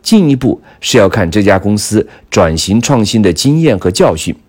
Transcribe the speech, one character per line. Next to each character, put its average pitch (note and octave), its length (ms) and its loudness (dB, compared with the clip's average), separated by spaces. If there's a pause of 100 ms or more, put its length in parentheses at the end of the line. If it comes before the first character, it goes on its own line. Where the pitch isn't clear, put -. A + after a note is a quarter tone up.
进 G3 260 2
一 C#3 60 2
步 B2 260 -2 (200)
是 - 180 0
要 G2 100 4
看 F#2 220 -2
这 G#2 120 0
家 G2 140 2
公 G#2 220 -2
司 - 280 -2 (220)
转 E2+ 300 0
型 G#2 240 -2
创 A#2+ 220 0
新 G#2+ 180 0
的 F#2 100 2
经 D3 280 0
验 D#3 180 0
和 - 100 -4
教 A2+ 280 0
训。 E2+ 180 -8 (140)